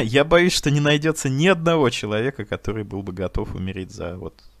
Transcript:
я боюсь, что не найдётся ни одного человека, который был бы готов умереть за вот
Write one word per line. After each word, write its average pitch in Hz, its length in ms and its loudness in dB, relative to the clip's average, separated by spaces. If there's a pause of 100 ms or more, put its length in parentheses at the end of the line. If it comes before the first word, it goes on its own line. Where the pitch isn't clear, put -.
я 127 220 4
боюсь, 175 280 4
что - 180 0
не 147 100 2
найдётся 147 480 0
ни 139 180 0
одного 165 420 4
человека, 110 560 -2
который 104 400 -6
был 98 180 -8
бы 95 100 -8
готов 95 420 -6
умереть 95 380 -8
за 87 240 -10
вот 87 180 -12 (260)